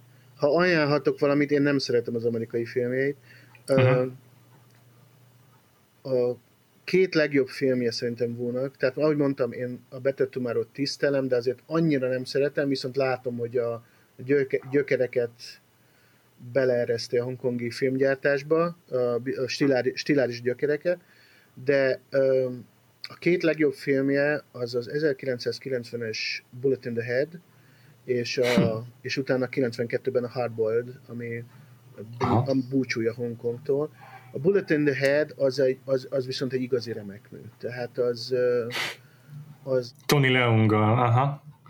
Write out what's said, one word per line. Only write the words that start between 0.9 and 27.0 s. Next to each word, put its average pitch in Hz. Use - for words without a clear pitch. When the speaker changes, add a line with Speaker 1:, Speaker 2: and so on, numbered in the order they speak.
Speaker 1:
valamit, 143
én 143
nem 143
szeretem 120
az 117
amerikai 117
filmjeit. 127
Ö, 135
Speaker 2:
Mhm. 127
Speaker 1:
a 123
két 180
legjobb 147
filmje 127
szerintem 120
Woo-nak, 123
tehát 131
ahogy 151
mondtam, 135
én 123
a 131
Better 135
Tomorrow-t 117
tisztelem, 139
de 127
azért 120
annyira 156
nem 127
szeretem, 143
viszont 131
látom, 127
hogy 120
a 117
gyöke-, 139
gyökereket 127
beleereszti 120
a 120
hongkongi 123
filmgyártásba, 139
a 123
bi-, 131
a 131
stilári-, 127
stiláris 120
gyökereket, 147
de, 135
ö, 135
a -
két 175
legjobb 151
filmje 139
az 123
az 123
ezerkilencszázkilencvenes 123
Bullet 127
in 120
the 117